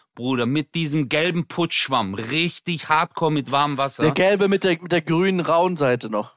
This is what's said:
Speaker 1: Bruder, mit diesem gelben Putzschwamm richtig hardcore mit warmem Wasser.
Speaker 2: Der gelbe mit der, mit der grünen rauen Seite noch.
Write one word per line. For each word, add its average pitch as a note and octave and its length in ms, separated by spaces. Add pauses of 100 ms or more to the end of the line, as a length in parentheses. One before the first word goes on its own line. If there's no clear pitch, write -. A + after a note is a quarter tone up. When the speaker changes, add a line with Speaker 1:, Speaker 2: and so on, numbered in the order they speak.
(140)
Speaker 1:
Bruder, A#2+ 320
mit C#3 280
diesem D3+ 340
gelben E3 400
Putzschwamm B2+ 640
richtig D#3 760
hardcore D#3 440
mit C#3 180
warmem C#3+ 280
Wasser. C#3 260
Speaker 2:
Der D#3 80
gelbe F#3+ 360
mit G3 160
der, F3+ 160
mit F3 120
der F3 100
grünen F3 380
rauen E3+ 360
Seite B2 320
noch. G#2 280